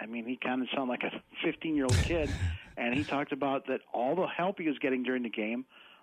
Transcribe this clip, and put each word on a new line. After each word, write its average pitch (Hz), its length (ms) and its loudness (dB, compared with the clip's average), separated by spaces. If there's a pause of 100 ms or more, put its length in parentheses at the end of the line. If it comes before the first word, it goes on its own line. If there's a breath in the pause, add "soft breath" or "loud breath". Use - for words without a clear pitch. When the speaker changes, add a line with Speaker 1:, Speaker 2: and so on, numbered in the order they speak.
Speaker 1:
I 110 40 -8
mean, 113 200 -6
he 127 80 -2
kinda 127 400 -2
sounded 131 160 0
like 123 140 -2
a - 180 -4 (200)
fifteen-year-old 151 600 2
kid. 160 320 2
Speaker 2:
<laughs> - 60 -4 (360 loud breath)
Speaker 1:
And 120 160 0
he 143 120 2
talked 143 260 0
about 135 380 0
that 131 140 0 (100)
all 131 240 2
the 180 100 2
help 185 320 -2
he 165 80 0
was 139 140 2
getting 127 240 2
during 127 180 0
the 113 80 -2
game 113 340 -2 (380 loud breath)